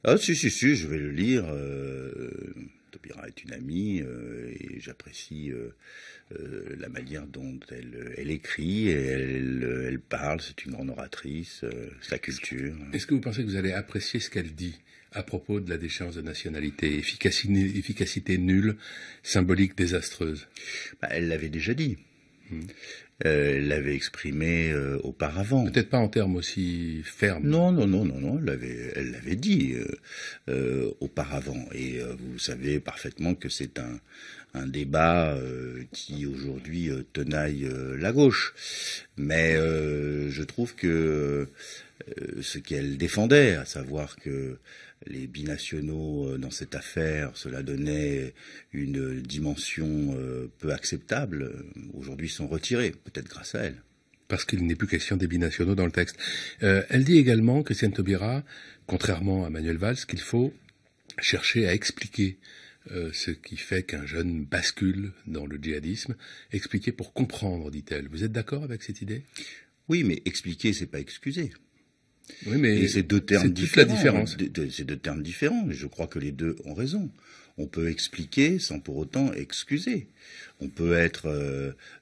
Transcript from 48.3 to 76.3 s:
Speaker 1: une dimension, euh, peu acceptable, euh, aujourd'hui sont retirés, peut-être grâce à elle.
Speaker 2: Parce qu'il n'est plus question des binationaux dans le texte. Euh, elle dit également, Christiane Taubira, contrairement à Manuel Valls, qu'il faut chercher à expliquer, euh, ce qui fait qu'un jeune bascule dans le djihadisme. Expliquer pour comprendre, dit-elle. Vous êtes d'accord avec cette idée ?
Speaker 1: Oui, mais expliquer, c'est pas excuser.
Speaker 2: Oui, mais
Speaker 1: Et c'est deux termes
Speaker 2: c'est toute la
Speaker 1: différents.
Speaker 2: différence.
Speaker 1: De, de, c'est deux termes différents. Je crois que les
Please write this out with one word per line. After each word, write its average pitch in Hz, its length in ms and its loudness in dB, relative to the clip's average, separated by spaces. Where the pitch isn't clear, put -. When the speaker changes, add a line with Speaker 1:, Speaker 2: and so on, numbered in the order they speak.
Speaker 1:
une 67 480 -4
dimension, 73 960 -2
euh, 64 300 -6
peu 76 120 -2
acceptable, 85 720 -2
euh, 64 200 -8
aujourd'hui 67 360 -8
sont - 180 -6
retirés, 92 460 0
peut-être - 360 -12
grâce - 280 -10
à 113 60 -2
elle. 76 200 -6
Speaker 2:
Parce 98 160 -2
qu'il 90 200 0
n'est 82 120 2
plus 104 100 0
question 92 300 0
des 90 100 2
binationaux 87 480 2
dans 95 120 4
le 85 40 2
texte. 90 260 0
Euh, 98 260 8
elle 127 140 6
dit 165 160 10
également, 123 460 8
Christiane 107 280 2
Taubira, 101 520 2
contrairement 95 580 2
à 80 60 -4
Manuel 80 260 0
Valls, 107 320 -2
qu'il 92 120 -4
faut 123 340 2
chercher - 480 2
à 90 80 6
expliquer, 101 640 -2
euh, 85 200 -4
ce - 200 -4
qui - 240 -10
fait - 260 0
qu'un 73 240 -6
jeune 85 380 -2
bascule 98 640 0
dans 73 200 -6
le 73 140 -8
djihadisme. 78 540 -4
Expliquer 104 400 -2
pour - 200 -10
comprendre, 90 600 -2
dit-elle. 73 340 -6
Vous 78 160 -6
êtes 110 100 0
d'accord 117 300 -4
avec 123 220 -8
cette - 180 -10
idée ? 107 220 -8
Speaker 1:
Oui, 170 160 4
mais 87 220 2
expliquer, 90 460 0
c'est 87 140 -2
pas 71 140 -8
excuser. 139 500 -6
Speaker 2:
Oui, 107 100 0
mais 117 220 8
Speaker 1:
Et 98 100 6
c'est 101 140 4
deux 98 180 6
termes 101 280 6
Speaker 2:
c'est - 0 -
toute 90 280 4
la - 80 12
Speaker 1:
différents. 147 380 6
Speaker 2:
différence. - 140 -2
Speaker 1:
De, 95 100 0
de, 69 240 -4
c'est 73 140 -8
deux 69 120 -4
termes 76 280 -4
différents. 175 460 0
Je 73 180 -6
crois - 180 -4
que - 140 -6
les 71 100 -4